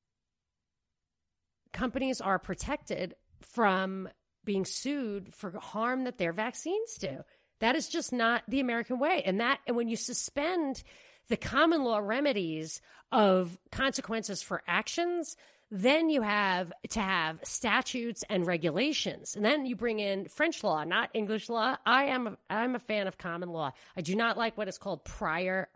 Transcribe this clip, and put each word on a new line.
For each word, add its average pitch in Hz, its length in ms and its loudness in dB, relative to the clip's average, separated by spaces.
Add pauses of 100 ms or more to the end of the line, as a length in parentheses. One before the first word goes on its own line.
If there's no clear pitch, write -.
(1700)
companies 254 480 -2
are 190 180 2
protected 185 760 -6 (260)
from 190 680 0 (340)
being 196 220 0
sued 226 680 -4
for 185 260 -10
harm 247 460 -2
that 247 120 -6
their 170 160 0
vaccines 311 640 -4
do. 135 280 -6 (360)
That 233 160 4
is 311 140 -2
just 320 240 -2
not 233 340 2
the 262 140 0
American 240 380 -2
way. 320 260 2
And 190 160 2
that, 247 260 2
and 240 80 0
when 233 140 0
you 226 80 -2
suspend 294 840 -2 (460)
the 226 100 0
common 330 460 4
law 226 160 2
remedies 202 800 0 (300)
of 185 460 6 (140)
consequences 226 680 -2
for - 260 -6
actions, 339 680 0 (360)
then 269 380 4
you 285 140 4
have 190 480 2 (200)
to 226 80 0
have 170 440 2
statutes 233 840 0
and 185 180 2
regulations. 180 880 0
And 208 100 0
then 277 220 4
you 240 80 -4
bring 220 240 -2
in 196 280 -2
French - 360 -2
law, 156 200 2
not 185 300 0
English 214 360 -2
law. 233 260 0 (100)
I 262 200 4
am, 254 320 -2 (120)
I'm 240 260 0
a 233 40 -6
fan 208 280 -2
of 185 120 -8
common 175 300 -8
law. 160 220 -4 (240)
I 185 60 -4
do 175 140 -2
not 226 220 2
like 226 200 -2
what 208 100 -2
is 185 120 -8
called 180 260 -6
prior 185 720 -2